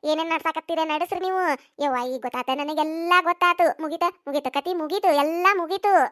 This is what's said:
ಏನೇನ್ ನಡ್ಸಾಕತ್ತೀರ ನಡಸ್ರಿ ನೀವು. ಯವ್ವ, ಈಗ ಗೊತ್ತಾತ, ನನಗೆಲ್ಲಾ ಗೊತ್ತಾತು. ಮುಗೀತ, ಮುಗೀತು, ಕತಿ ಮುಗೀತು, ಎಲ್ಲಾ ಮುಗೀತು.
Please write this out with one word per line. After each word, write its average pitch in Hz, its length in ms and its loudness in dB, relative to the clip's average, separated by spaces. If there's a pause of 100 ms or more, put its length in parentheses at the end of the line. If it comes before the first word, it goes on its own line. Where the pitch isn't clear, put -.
(100)
ಏನೇನ್ 320 200 -2
ನಡ್ಸಾಕತ್ತೀರ 320 540 -4
ನಡಸ್ರಿ 320 360 -4
ನೀವು. 370 220 -2 (400)
ಯವ್ವ, 277 140 0 (120)
ಈಗ 254 120 -6
ಗೊತ್ತಾತ, 247 340 -6
ನನಗೆಲ್ಲಾ 311 680 2
ಗೊತ್ತಾತು. 349 640 2
ಮುಗೀತ, 311 200 -4 (240)
ಮುಗೀತು, 285 260 -4
ಕತಿ 320 220 -4
ಮುಗೀತು, 359 340 0
ಎಲ್ಲಾ 330 460 4
ಮುಗೀತು. 381 400 0 (180)